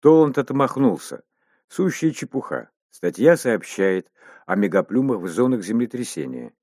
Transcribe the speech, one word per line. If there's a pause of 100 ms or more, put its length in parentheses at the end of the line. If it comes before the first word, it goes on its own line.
Толланд
отмахнулся. (440)
«Сущая
чепуха. (220)
Статья
сообщает (320)
о
мегаплюмах
в
зонах
землетрясения. (100)